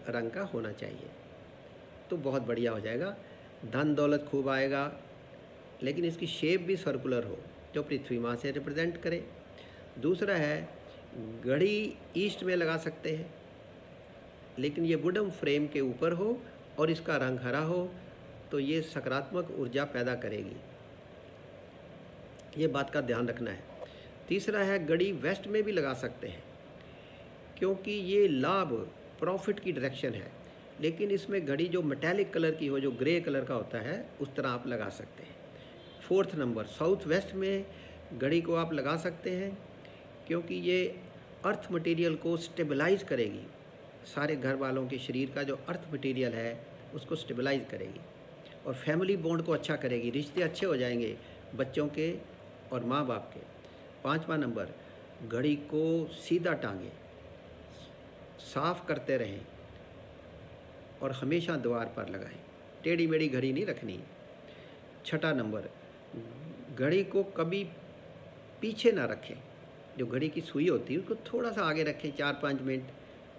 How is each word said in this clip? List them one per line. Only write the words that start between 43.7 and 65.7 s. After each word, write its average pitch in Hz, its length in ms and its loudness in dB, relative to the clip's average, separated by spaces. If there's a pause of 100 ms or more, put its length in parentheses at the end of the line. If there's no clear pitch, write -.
सारे 147 300 0
घर 131 220 2
वालों 131 300 2
के 131 120 -2
शरीर 131 320 0
का 143 120 -2
जो 135 160 0 (100)
अर्थ 170 240 -4
मटेरियल 127 400 2
है 117 320 -2 (300)
उसको - 200 -4
स्टेबलाइज 131 560 0
करेगी 95 280 -8 (640)
और 131 100 0
फैमिली 180 420 4
बॉन्ड 165 260 2
को 165 80 2
अच्छा 151 260 2
करेगी, 120 320 2
रिश्ते 143 320 0
अच्छे 165 240 2
हो 170 120 6
जाएंगे 120 380 2 (400)
बच्चों 135 340 2
के 156 240 0 (580)
और 127 140 0
माँ 139 220 4
बाप 113 260 -2
के। - 60 -12 (640)
पाँचवा 160 340 2
नंबर, 113 360 0 (520)
घड़ी 131 300 4 (100)
को 160 420 2 (120)
सीधा 175 360 4
टांगे, 98 360 -4 (1500)
साफ 165 440 0
करते 139 300 2
रहें 101 240 -2 (1600)
और 135 120 0
हमेशा 165 440 0
द्वार 117 380 0
पर 110 140 -4
लगाएं, - 300 -8 (440)
टेढ़ी 170 240 4
मेढ़ी 160 200 6
घड़ी 131 260 4
नहीं 180 120 2
रखनी। 113 340 -4 (1080)
छठा 160 280 4
नंबर, 110 360 0 (1080)